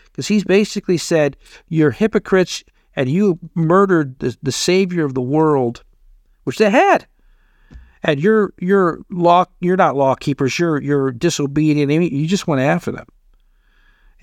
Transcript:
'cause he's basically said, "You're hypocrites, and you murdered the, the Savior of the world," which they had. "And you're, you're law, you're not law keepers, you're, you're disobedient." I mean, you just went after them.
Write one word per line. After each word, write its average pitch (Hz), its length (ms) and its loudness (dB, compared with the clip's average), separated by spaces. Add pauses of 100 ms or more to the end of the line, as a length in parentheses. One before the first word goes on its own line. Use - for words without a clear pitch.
(140)
'cause - 140 -10
he's 208 160 0
basically 190 540 0
said, 147 400 -2 (320)
"You're 156 220 2
hypocrites, 190 720 0 (320)
and 131 140 -2
you 180 280 0 (160)
murdered 165 640 2
the, 127 240 -6
the 135 100 -4
Savior 175 540 0
of 135 80 -6
the 131 80 -4
world," 135 600 0 (600)
which - 140 -6
they 214 140 2
had. 349 340 2 (960)
"And 147 180 0
you're, 208 400 0
you're 180 400 0 (120)
law, 175 340 2 (140)
you're 180 180 0
not 156 180 2
law 135 200 2
keepers, 135 420 -4
you're, 165 240 0
you're 135 300 -2
disobedient." 147 800 -2
I 156 80 2
mean, 175 120 -2
you 143 140 -4
just 180 220 -2
went 139 140 0
after 160 300 -2
them. - 140 -14 (1160)